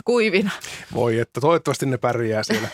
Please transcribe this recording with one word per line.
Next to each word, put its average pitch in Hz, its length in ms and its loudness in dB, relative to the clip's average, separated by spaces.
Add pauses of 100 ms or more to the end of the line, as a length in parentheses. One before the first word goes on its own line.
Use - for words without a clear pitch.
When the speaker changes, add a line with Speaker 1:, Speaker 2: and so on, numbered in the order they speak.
Speaker 1:
kuivina. 214 460 2 (420)
Speaker 2:
Voi 117 260 2
että, 117 220 -4
toivottavasti 151 440 2
ne 131 120 0
pärjää 117 460 0
siellä. 214 300 -2